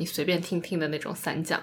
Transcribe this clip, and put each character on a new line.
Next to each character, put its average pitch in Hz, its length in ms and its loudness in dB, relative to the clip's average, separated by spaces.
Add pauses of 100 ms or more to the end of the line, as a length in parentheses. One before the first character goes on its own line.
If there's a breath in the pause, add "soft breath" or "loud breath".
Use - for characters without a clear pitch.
你 170 60 0
随 - 180 0
便 170 160 4
听 170 180 0
听 165 220 0
的 151 80 2
那 151 100 -2
种 - 160 -4
散 165 300 -2
讲。 - 180 0